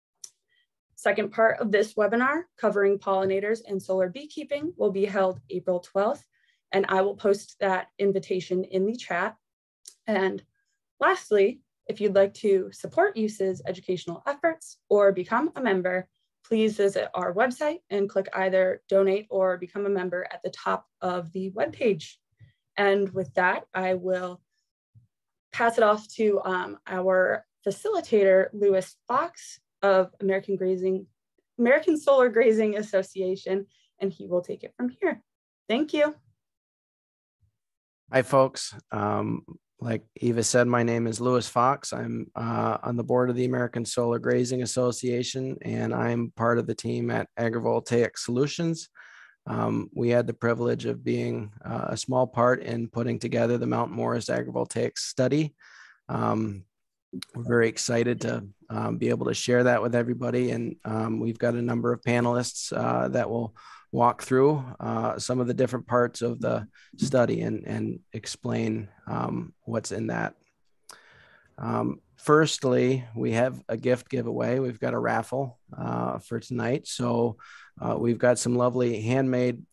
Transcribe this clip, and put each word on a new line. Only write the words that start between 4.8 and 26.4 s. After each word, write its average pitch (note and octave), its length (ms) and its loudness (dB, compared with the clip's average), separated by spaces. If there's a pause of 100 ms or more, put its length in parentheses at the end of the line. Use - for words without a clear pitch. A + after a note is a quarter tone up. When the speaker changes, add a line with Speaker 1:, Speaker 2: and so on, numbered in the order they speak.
Speaker 1:
be G3 140 -2
held F#3+ 460 0
April F3+ 320 -2
twelfth, G#3 440 -2 (460)
and G3 160 2
I F#3+ 140 2
will G3+ 140 0
post G#3 440 0
that F#3+ 300 0 (100)
invitation F#3+ 640 -2
in F#3+ 220 -2
the A3+ 100 -2
chat. G3+ 400 -4 (720)
And F#3+ 340 0 (560)
lastly, B3+ 640 2 (260)
if - 140 -8
you'd G3+ 160 2
like G3 200 4
to G3 360 2
support - 460 0
uses G#3 500 -2
educational F3+ 580 -6
efforts D#4+ 520 -4 (100)
or G3+ 240 6
become A3 460 0
a C#4 40 -6
member, F#3 460 0 (380)
please A3 320 2
visit G3 360 0
our F3 200 -2
website C4 460 0 (100)
and G3+ 200 0
click G3 240 -2
either F#3 540 0
donate G3 420 2
or F#3+ 280 0
become F#3 280 -6
a G3+ 40 -2
member F3+ 420 -2
at - 100 -14
the F#3 100 -6
top - 340 -4 (160)
of F3+ 320 -4
the F#3+ 180 -6
webpage. A3+ 640 -2 (640)
And G3 300 2
with F#3 240 -6
that, F#3 300 2 (100)
I F#3 220 0
will F3+ 440 -4 (1120)
pass A#3 280 2
it A3+ 40 8
off G#3+ 260 4
to, G#3 360 2